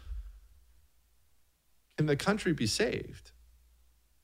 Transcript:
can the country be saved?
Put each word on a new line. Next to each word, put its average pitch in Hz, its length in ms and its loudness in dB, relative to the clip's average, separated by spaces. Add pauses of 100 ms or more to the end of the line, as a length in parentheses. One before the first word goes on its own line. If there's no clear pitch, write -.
(2000)
can 151 100 2
the 143 120 4
country 196 340 2
be 123 160 0
saved? - 640 -2 (920)